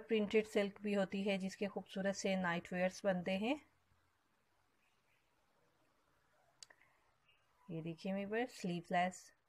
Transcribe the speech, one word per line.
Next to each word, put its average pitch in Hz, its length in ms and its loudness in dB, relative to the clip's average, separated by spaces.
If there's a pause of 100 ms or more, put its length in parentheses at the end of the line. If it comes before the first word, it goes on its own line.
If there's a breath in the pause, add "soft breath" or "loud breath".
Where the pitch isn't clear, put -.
प्रिंटेड 214 400 4
सिल्क 202 340 2
भी 208 120 0
होती 196 300 2
है 196 140 2
जिसके 190 300 -2
खूबसूरत 196 480 -2
से 190 200 0
नाइट 175 380 0
वेयर्स 185 320 0
बनते 180 260 2
हैं। 214 240 2 (4000 soft breath)
ये 165 120 -6
देखिए 170 320 -4
मेरे 196 120 -2
व्यूअर्स, 226 360 -2
sleeveless 180 600 0 (280)